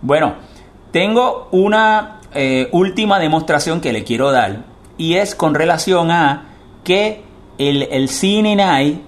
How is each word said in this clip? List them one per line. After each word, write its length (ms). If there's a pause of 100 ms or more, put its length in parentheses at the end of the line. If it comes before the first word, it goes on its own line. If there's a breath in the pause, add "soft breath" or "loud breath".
Bueno, 320 (560 loud breath)
tengo 600
una, 680 (140)
eh, 380
última 460
demostración 640
que 140
le 100
quiero 260
dar 360 (320)
y 160
es 200
con 200
relación 560
a 380 (360 loud breath)
que 380 (340)
el, 280
el 260
C 300
N 120
N 320
I 240